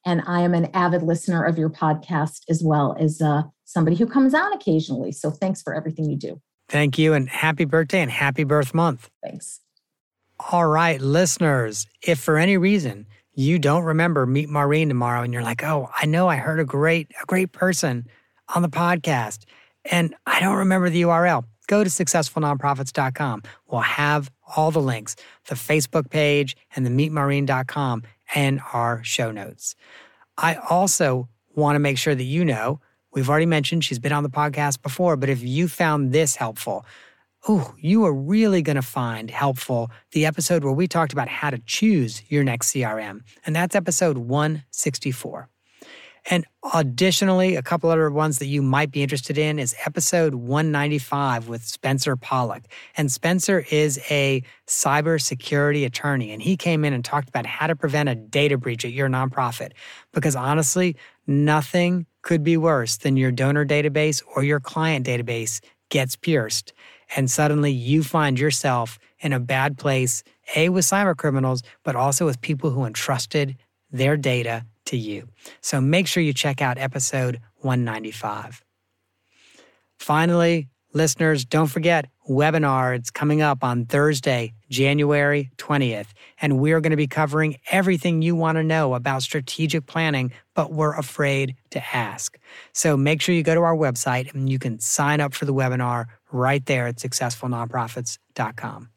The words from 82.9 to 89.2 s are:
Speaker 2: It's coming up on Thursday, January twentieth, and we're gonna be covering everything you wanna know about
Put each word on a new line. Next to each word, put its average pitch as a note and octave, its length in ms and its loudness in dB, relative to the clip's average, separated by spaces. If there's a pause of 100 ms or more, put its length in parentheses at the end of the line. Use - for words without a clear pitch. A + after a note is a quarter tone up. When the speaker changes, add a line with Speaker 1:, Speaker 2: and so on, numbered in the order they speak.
Speaker 2:
It's A#2+ 140 -8
coming D3+ 320 0
up C#3 200 0
on A#2+ 240 -2
Thursday, C3 680 0 (160)
January C#3+ 840 2
twentieth, A#2+ 560 -2 (280)
and C#3+ 180 2
we're D#3 220 2
gonna D#3 160 0
be D3+ 100 0
covering D3+ 500 0 (140)
everything F3 520 2
you E3+ 140 2
wanna D#3+ 260 0
know D#3+ 320 0
about C3 280 -4